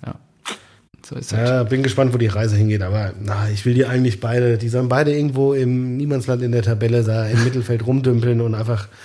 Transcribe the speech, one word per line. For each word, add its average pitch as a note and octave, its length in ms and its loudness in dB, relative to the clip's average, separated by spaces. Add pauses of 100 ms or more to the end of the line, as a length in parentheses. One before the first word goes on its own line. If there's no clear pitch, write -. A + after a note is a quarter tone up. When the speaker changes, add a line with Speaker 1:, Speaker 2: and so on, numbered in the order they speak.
Speaker 1:
ja. - 80 -10 (880)
So - 120 -14
ist B2 160 -10
das. G#2+ 80 -2 (100)
Speaker 2:
Ja, B2+ 140 2
bin C3 180 0
gespannt, C3 320 0
wo B2 60 0
die A#2 80 2
Reise G#2 300 0
hingeht, G#2+ 260 2
aber, G2 360 -2
na, G2+ 300 -2
ich G#2 160 -4
will B2 80 2
die B2+ 140 2
eigentlich B2 320 0
beide, A#2 400 0
die A#2 100 -4
sollen B2+ 200 0
beide D3 260 2
irgendwo C#3 400 0
im B2+ 420 0
Niemandsland C3 460 -2
in A#2+ 80 0
der A#2+ 100 2
Tabelle A2+ 420 2
da A2 220 0
im A2+ 180 2
Mittelfeld A#2+ 440 -2
rumdümpeln B2 520 2
und A#2 140 0
einfach, G#2+ 340 -4 (180)